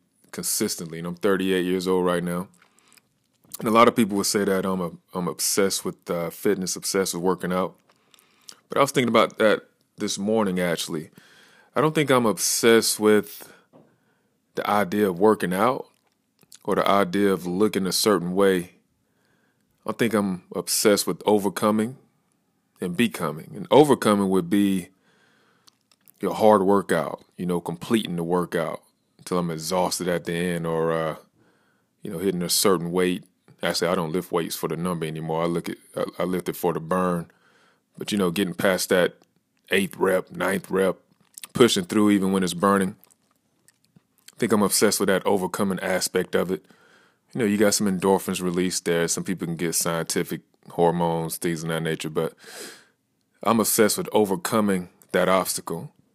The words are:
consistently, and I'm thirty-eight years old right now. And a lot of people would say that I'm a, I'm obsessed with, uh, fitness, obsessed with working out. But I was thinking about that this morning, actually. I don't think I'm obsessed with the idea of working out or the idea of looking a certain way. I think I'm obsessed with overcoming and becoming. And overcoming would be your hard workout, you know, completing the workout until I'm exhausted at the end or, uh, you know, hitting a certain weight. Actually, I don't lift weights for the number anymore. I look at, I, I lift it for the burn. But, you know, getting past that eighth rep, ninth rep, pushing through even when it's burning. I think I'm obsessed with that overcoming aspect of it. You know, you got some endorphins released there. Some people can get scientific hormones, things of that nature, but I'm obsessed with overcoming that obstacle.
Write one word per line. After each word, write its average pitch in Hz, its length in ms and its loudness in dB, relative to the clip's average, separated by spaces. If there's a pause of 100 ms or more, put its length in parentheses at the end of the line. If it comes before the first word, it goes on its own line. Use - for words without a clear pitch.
(340)
consistently, 90 640 -4
and 85 100 -8
I'm 87 80 -8
thirty-eight 95 480 0
years 90 240 -2
old 92 180 2
right 87 180 0
now. 87 260 -6 (1080)
And 117 100 -4
a - 20 0
lot 117 160 8
of 113 80 4
people 104 220 2
would 98 80 0
say 101 180 0
that 95 220 0
I'm 95 160 -2
a, 85 100 -6 (220)
I'm 90 160 -4
obsessed - 560 -2
with, - 260 -8
uh, 85 200 -4
fitness, 92 440 -4
obsessed 95 380 -2
with 85 100 -6
working 90 300 -2
out. 92 240 -4 (920)
But - 100 -4
I 127 40 4
was 135 100 2
thinking 127 160 0
about 113 300 4
that 104 300 2 (280)
this 101 220 -6
morning, 101 420 0
actually. 85 520 -4 (640)
I 123 60 0
don't 156 120 0
think 151 160 0
I'm 127 160 4
obsessed 110 760 2
with 107 540 2 (1000)
the - 140 -4
idea 104 380 2
of 87 120 -2
working 104 340 4
out 110 340 0 (760)
or 101 120 -2
the 90 100 2
idea 98 460 2
of 87 140 -2
looking 95 400 0
a 90 60 -4
certain 90 420 0
way. 95 380 0 (1120)
I 107 80 -4
think 113 200 0
I'm 98 300 0 (100)
obsessed 98 520 2
with 87 200 -4
overcoming 107 720 0 (840)
and 87 160 -4
becoming. 80 580 -4
And 98 140 -12
overcoming 107 600 6
would 92 200 0
be 98 400 2 (1300)
your 95 140 -4
hard 107 300 6
workout, 92 600 0 (140)
you 92 80 -8
know, 87 160 -2
completing 90 540 -4
the 85 80 -4
workout 85 580 -2 (380)
until - 180 -4
I'm 87 140 -2
exhausted 87 560 -2
at 87 180 -2
the 87 80 -4
end 85 320 -2
or, 82 260 0
uh, 80 240 -2 (840)
you 104 100 -12
know, 87 60 -8
hitting 90 240 -2
a 85 80 -4
certain 87 420 0
weight. 90 320 0 (380)
Actually, 87 280 -2
I 92 60 0
don't 82 160 -4
lift 87 200 -6
weights 85 240 -2
for - 120 -6
the 80 80 -6
number 85 300 -4
anymore. 80 380 -6
I - 20 0
look 85 240 -4
at, - 80 -10 (180)
I, 90 100 -4 (120)
I 87 60 -4
lift 90 260 -4
it 82 80 -8
for 87 160 -2
the 80 60 -8
burn. 87 520 -2 (640)
But, - 140 -10
you 104 60 -2
know, 95 140 0
getting 90 240 -2
past 92 340 0
that 90 240 4 (560)
eighth 95 280 0
rep, 92 340 0
ninth 90 400 -4
rep, 92 260 0 (540)
pushing 107 320 4
through 104 280 2
even 95 200 2
when 95 120 0
it's 87 100 -2
burning. 98 420 2 (1400)
I - 40 -20
think 113 160 0
I'm 104 80 4
obsessed 101 380 2
with 98 80 0
that 92 180 2
overcoming 95 540 -2
aspect 92 540 -2
of 92 180 0
it. 95 120 -6 (680)
You 135 60 -6
know, 120 60 0
you 104 120 0
got 104 160 4
some 107 140 -2
endorphins 92 540 0
released 90 440 -2
there. 85 240 0
Some 87 160 -6
people 85 220 -6
can 82 100 -6
get 82 180 -4
scientific 82 680 -4 (280)
hormones, 85 680 0
things 82 280 -4
of 82 60 -6
that 80 120 -4
nature, 80 280 -6
but 80 240 -4 (1080)
I'm 113 160 2
obsessed 104 380 2
with 90 160 -6
overcoming 98 720 0 (240)
that 90 160 2
obstacle. 90 640 -2 (240)